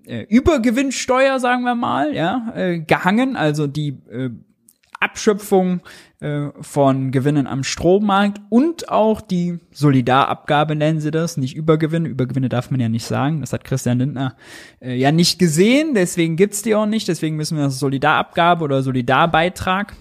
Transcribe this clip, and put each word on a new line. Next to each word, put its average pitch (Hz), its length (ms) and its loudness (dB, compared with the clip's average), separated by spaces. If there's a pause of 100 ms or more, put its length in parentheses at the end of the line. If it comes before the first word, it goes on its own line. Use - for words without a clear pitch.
äh, 117 180 -10
Übergewinnsteuer, 262 1160 2
sagen 247 240 0
wir 247 120 0
mal, 254 400 -2
ja, 226 400 -2
äh, 180 240 -2
gehangen, 196 560 0
also 151 320 0
die, 147 220 -4 (200)
äh, 127 200 -6 (680)
Abschöpfung, 190 840 0 (400)
äh, 147 260 -4 (140)
von 135 500 2
Gewinnen 139 360 2
am 131 180 -6
Strommarkt 202 720 2 (100)
und 311 400 2
auch 214 320 2
die 175 380 -4 (120)
Solidarabgabe, 139 1040 2
nennen 151 260 0
sie 151 100 -4
das, 160 240 -2
nicht 127 200 -4
Übergewinne. 160 520 0
Übergewinne 131 400 -2
darf 120 240 -4
man 131 80 0
ja 117 100 0
nicht 113 160 -2
sagen, 135 360 -2
das - 100 -8
hat - 140 -6
Christian 127 340 0
Lindner, 131 380 -4 (440)
äh, 127 140 -8
ja 131 160 2
nicht 170 260 2
gesehen, 220 560 2
deswegen 175 440 0
gibt's 202 240 0
die 220 140 0
auch 214 100 0
nicht, 214 240 -2
deswegen 160 260 -4
müssen 151 220 -4
wir 143 80 0
das 135 140 -2
Solidarabgabe 147 840 0
oder 139 180 0
Solidarbeitrag, 160 1200 0